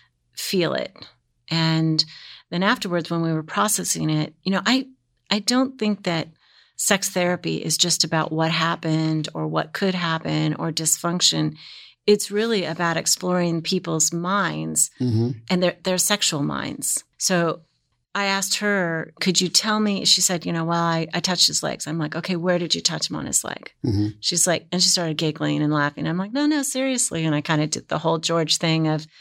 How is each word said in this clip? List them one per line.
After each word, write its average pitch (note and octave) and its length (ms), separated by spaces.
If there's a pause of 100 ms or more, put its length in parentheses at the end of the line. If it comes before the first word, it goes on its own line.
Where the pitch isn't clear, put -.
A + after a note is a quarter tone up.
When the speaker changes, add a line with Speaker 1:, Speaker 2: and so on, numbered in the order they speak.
(340)
Speaker 1:
feel E3+ 420
it. - 200 (540)
And D#3+ 560 (460)
then F3 100
afterwards, F#3+ 480
when E3+ 140
we E3 100
were D#3 80
processing E3+ 680
it, D3+ 320
you F#3+ 80
know, F#3+ 120
I, C4 240 (440)
I G#3 80
don't C4 400
think G#3 240
that E3 240 (480)
sex - 340
therapy F3 480
is - 220
just - 240
about D#3+ 280
what D#3+ 200
happened D#3+ 840
or D#3 140
what D#3 260
could F#3+ 220
happen D#3+ 580
or E3 180
dysfunction. D#3+ 840 (500)
It's G#3 240
really G#3 340
about E3 340
exploring F3 680
people's E3+ 500
minds E3+ 800 (100)
Speaker 2:
Mm-hmm. A#2+ 300 (180)
Speaker 1:
and F3+ 140
their, F3 200
their F#3 140
sexual F3 460
minds. - 600 (140)
So E3+ 440 (540)
I G3+ 100
asked G3 340
her, F3+ 600
"Could F3+ 220
you F3+ 80
tell G#3+ 300
me?" G#3 260
She - 160
said, F3 240
"You F3 80
know, E3 120
well, E3+ 160
I, E3 320
I F3 60
touched F3 280
his D#3 140
legs." C3+ 240
I'm D#3+ 140
like, D3+ 160
"Okay, F3 220
where F3 200
did E3+ 160
you E3+ 80
touch D#3 280
him - 80
on C#3+ 80
his C#3 180
leg?" - 280 (140)
Speaker 2:
Mm-hmm. G#2 220 (140)
Speaker 1:
She's - 260
like, E3+ 240
and F3+ 100
she - 80
started D#3+ 280
giggling D3+ 440
and D3+ 120
laughing. D3 340
I'm E3 100
like, G3 160
"No, D4 140
no, D4 160
seriously." C4 640
And D#3 100
I D3 60
kinda D3+ 260
did - 220
the D3+ 100
whole E3 180
George E3 400
thing D#3+ 300
of, D#3 180 (160)